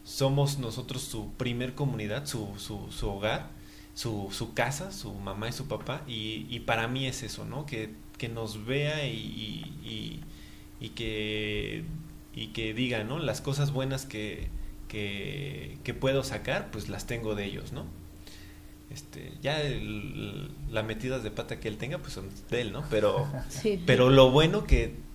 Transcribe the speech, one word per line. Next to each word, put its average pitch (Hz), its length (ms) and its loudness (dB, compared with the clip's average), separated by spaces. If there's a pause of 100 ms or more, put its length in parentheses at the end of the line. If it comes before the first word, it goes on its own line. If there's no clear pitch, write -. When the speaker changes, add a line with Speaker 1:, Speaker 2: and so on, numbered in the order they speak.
Speaker 1:
somos 139 560 4
nosotros 123 420 -4
su 107 320 -6
primer 123 400 0
comunidad, 117 540 0
su, 107 300 -4
su, 107 340 -8
su - 180 0
hogar, 107 400 0 (460)
su, 104 360 -2
su - 220 -4
casa, 143 380 0
su 101 220 -8
mamá 98 360 -4
y - 40 -4
su - 140 -6
papá, 120 400 -4
y, 110 420 -4
y 120 120 -4
para 113 260 2
mí 131 200 0
es 123 160 -4
eso, 107 220 -6
¿no? 127 200 -6
Que, 110 240 -4 (280)
que 120 120 -4
nos 110 360 -6
vea 147 400 2
y, 123 60 0 (720)
y, - 40 -8
y, 110 320 -6 (680)
y 107 40 -8
que, 107 920 -2 (500)
y 110 140 -6
que 110 260 -2
diga, 120 300 2
¿no? 127 160 -2
Las 127 220 0
cosas 143 300 2
buenas 135 340 0
que, 107 420 -4 (400)
que, 98 960 -6
que 123 120 -2
puedo 135 280 2
sacar, 135 480 -4
pues, 104 160 -6
las 98 200 -6
tengo 113 280 -2
de 101 100 -2
ellos, - 280 -6
¿no? 151 120 -6 (1040)
Este, - 400 -12 (100)
ya 151 200 0
el, 104 920 -4 (180)
la 110 140 0
metidas 117 400 -2
de 104 80 -2
pata - 280 -6
que - 80 -4
él 104 100 -4
tenga, 139 220 -4
pues, - 140 -8
son 95 160 -6 (200)
de 120 120 2
él, 107 120 -2
¿no? 139 160 -4
Pero, 107 380 6 (120)
Speaker 2:
<laughs> - 100 -6
Sí. 202 360 0
Speaker 1:
pero 131 240 10
lo 131 220 12
bueno 165 340 8
que 117 300 6 (200)